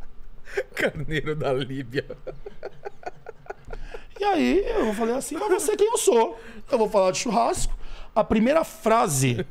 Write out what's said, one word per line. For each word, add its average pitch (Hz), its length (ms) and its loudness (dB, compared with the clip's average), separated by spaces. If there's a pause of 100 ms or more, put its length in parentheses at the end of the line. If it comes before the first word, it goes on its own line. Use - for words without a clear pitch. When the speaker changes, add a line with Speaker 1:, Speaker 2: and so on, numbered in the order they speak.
(760)
Speaker 1:
Carneiro 151 600 -2
da 151 180 -2
Líbia. 131 520 -4 (2250)
Speaker 2:
E 392 40 -2
aí 339 440 4
eu 330 260 0
falei 226 220 0
assim, 277 200 -6
"Mas 320 80 -4
eu 415 60 0
vou 392 100 4
ser 415 160 0
quem 403 120 4
eu 480 100 0
sou. - 420 4 (320)
Eu 262 60 2
vou 214 120 2
falar 190 220 4
de 185 80 -2
churrasco." 233 560 2 (400)
A - 80 4
primeira 247 400 4
frase 151 880 2